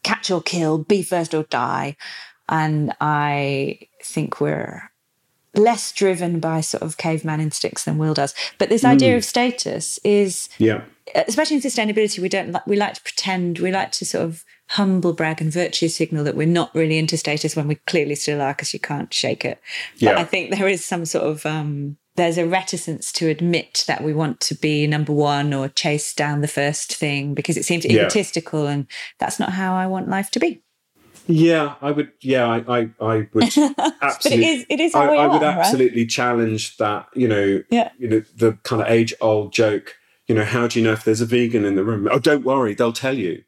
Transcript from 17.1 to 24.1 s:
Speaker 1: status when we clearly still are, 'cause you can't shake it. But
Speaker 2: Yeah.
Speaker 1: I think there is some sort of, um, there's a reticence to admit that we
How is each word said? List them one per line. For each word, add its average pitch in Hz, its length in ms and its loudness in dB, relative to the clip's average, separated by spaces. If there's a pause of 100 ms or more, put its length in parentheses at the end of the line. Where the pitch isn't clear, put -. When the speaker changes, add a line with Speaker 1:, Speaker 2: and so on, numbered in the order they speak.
Speaker 1:
status 151 380 -4
when 147 120 -2
we 151 80 0 (120)
clearly 147 260 0
still 147 260 -4
are, 139 140 -2
'cause - 180 -6
you - 80 -10
can't - 320 -6
shake - 340 -2
it. - 140 -6 (340)
But - 80 -6
Speaker 2:
Yeah. 175 180 4
Speaker 1:
I 170 60 0
think 180 260 -4
there 196 160 0
is 190 180 -2
some 170 200 -4
sort - 200 -2
of, 151 200 -4
um, 147 520 -4 (200)
there's 170 200 2
a 170 80 0
reticence 175 680 -4
to 165 140 -2
admit 165 600 0
that - 160 -2
we 151 100 -2